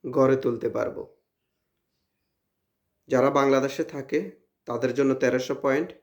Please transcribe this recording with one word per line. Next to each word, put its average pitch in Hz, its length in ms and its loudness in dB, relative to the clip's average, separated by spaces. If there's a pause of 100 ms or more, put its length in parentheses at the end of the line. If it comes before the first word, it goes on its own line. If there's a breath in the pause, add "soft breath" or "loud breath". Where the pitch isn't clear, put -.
(100)
ঘরে 131 260 4
তুলতে 117 320 -2
পারবো। 113 340 -4 (2000)
যারা 127 240 4
বাংলাদেশে 139 540 2
থাকে 143 360 -6 (440)
তাদের 120 300 -4
জন্য 135 200 2
তেরোশো 127 480 0
পয়েন্ট 131 260 0 (140)